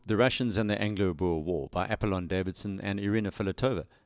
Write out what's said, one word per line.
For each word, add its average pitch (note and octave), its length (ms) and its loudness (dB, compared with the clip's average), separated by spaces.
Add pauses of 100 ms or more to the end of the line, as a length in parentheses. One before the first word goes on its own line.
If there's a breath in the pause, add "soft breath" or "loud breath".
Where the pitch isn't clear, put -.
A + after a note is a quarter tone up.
The G#2+ 100 2
Russians A#2+ 400 4
and G#2+ 120 2
the G#2 120 2
Anglo-Boer F2+ 600 0
War D#2 280 -2
by F#2 140 -2
Apollon F#2+ 400 0
Davidson F#2 540 -2
and G2+ 200 -2
Irina G2+ 320 0
Filatova, G2 540 -2 (200 soft breath)